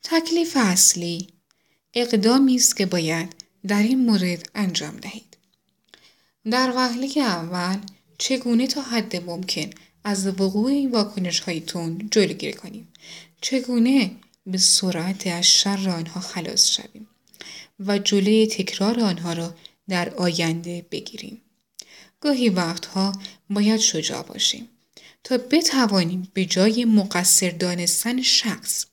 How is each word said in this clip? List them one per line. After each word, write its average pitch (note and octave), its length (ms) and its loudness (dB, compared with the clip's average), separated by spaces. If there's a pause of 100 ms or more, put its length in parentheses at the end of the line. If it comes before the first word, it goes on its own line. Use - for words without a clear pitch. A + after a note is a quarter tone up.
تکلیف E4 540 0
اصلی F3+ 720 2 (680)
اقدامی A#3+ 600 4
است - 220 2
که G3 100 2
باید E3 480 -2 (340)
در G3+ 140 4
این B3+ 240 4
مورد F#3 480 2
انجام F3 420 -4
دهید. - 400 -16 (1120)
در B3+ 260 2
وهلهٔ B3+ 420 0
اول F3+ 600 -2 (400)
چگونه A#3+ 480 0
تا C#4 160 -4
حد A#3 340 -4
ممکن F3 540 -6 (340)
از G3 220 0
وقوع G3 440 0
این C#4 200 2
واکنش‌های F3+ 720 -2
تند E3+ 500 -6
جلوگیری G3 420 0
کنیم؟ - 360 -16 (520)
چگونه B3 760 2 (300)
به F#3 120 -4
سرعت F#3 680 0
از F3 200 0
شر G3 440 2
آنها E3 300 -6
خلاص F3+ 500 -2
شویم - 380 -8 (720)
و G3+ 180 0
جلوی G#3 480 2
تکرار G#3+ 540 -2
آنها E3+ 320 -2
را E3+ 220 -6 (340)
در F3 260 -2
آینده E3+ 760 -2
بگیریم؟ - 500 -12 (800)
گاهی B3+ 280 2
وقتها F#3 640 -2 (380)
باید G#3 300 2
شجاع - 420 -2
باشیم - 460 -4 (560)
تا B3+ 140 0
بتوانیم G#3 960 2
به F#3+ 100 0
جای A3 400 2
مقصر F#3+ 680 4
دانستن F3+ 720 -2
شخص - 720 0